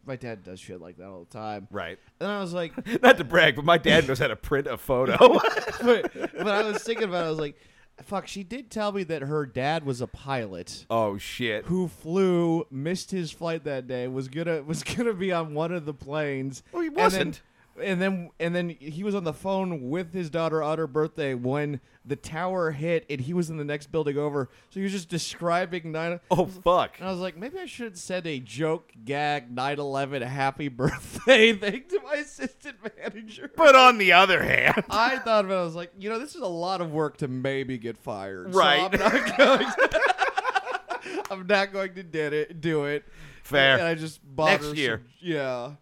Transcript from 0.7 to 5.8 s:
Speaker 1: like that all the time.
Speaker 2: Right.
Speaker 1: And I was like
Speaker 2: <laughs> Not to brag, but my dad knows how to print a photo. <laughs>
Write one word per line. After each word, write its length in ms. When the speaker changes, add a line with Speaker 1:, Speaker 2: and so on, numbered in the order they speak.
Speaker 1:
like 160
that 80
all 180
the 140
time. 320
Speaker 2:
Right. 280
Speaker 1:
And 100
I 80
was 140
like 220
Speaker 2:
<laughs> 160
Not 140
to 80
brag, 320
but 80
my 140
dad 280
knows 120
how 80
to 100
print 300
a 100
photo. 400
<laughs> 220